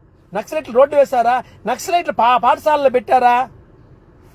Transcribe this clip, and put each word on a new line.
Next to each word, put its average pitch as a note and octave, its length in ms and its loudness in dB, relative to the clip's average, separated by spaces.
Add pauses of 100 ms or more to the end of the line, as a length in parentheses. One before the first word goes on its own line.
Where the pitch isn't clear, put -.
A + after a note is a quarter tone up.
(340)
నక్సలైట్లు C4 400 -8
రోడ్డు C#4+ 220 2
వేశారా? B3 480 0 (220)
నక్సలైట్లు D#4+ 480 -4
పా-, A#3 280 2
పాఠశాలలు C#4+ 480 0
పెట్టారా? B3 600 0 (840)